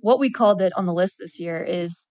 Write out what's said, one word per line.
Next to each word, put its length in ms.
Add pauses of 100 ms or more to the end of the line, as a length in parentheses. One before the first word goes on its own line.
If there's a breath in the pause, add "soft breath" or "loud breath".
what 180
we 100
called 320
it 140
on 100
the 80
list 260
this 200
year 240
is 480